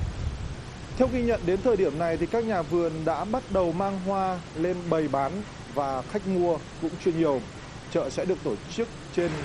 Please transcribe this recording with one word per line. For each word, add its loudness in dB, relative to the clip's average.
Theo 6
ghi 2
nhận, 2
đến 4
thời 6
điểm 2
này 2
thì 0
các 0
nhà 2
vườn 2
đã 0
bắt -2
đầu 4
mang 0
hoa 0
lên 2
bày 4
bán 2
và 0
khách -4
mua 2
cũng -2
chưa 4
nhiều. 4
Chợ 0
sẽ -2
được 2
tổ 0
chức -2
trên 2